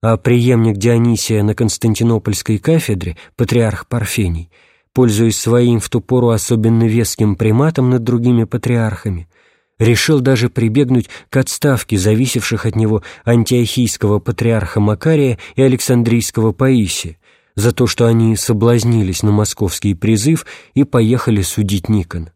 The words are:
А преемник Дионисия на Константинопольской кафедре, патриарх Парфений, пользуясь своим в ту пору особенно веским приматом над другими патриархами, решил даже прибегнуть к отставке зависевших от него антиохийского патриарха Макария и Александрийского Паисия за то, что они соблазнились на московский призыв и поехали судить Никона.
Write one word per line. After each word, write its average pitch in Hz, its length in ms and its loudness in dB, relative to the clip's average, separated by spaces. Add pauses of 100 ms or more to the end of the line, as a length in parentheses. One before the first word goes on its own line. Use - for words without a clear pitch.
А 113 140 2
преемник 117 600 2
Дионисия 117 640 0
на 104 120 0
Константинопольской 113 1040 -2
кафедре, 101 580 -2 (200)
патриарх 117 500 0
Парфений, 95 640 -4 (420)
пользуясь 113 460 2
своим 120 420 2
в - 80 -10
ту 120 120 -2
пору 123 280 0
особенно 113 560 0
веским 110 520 0
приматом 123 540 0
над 123 120 0
другими 120 420 0
патриархами, 110 840 -4 (500)
решил 120 420 2
даже 123 300 0
прибегнуть 120 580 0 (220)
к - 60 -2
отставке 131 600 -2
зависевших 110 720 0
от 104 100 -2
него 110 260 0 (220)
антиохийского 117 920 0
патриарха 110 600 -2
Макария 127 580 0 (180)
и 135 60 2
Александрийского 117 920 0
Паисия 110 680 -2 (360)
за 113 180 0
то, 123 140 0
что 117 200 0
они 113 300 2
соблазнились 113 840 0
на 107 100 2
московский 104 640 -2
призыв 113 500 0 (300)
и 139 100 2
поехали 113 580 0
судить 98 460 -4
Никона. 87 480 -4